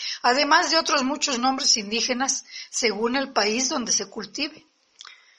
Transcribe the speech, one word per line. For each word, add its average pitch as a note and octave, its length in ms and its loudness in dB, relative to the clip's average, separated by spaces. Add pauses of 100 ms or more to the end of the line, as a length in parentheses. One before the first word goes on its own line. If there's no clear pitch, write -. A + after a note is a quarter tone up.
(220)
además C#4+ 480 4
de D#4+ 80 2
otros D#4 260 2
muchos C4+ 340 0
nombres C4 380 2
indígenas A#3 720 -2 (240)
según A3+ 440 0
el C4+ 200 -2
país A3+ 340 0
donde C4+ 240 -4
se G#3+ 160 0
cultive. - 580 -10 (720)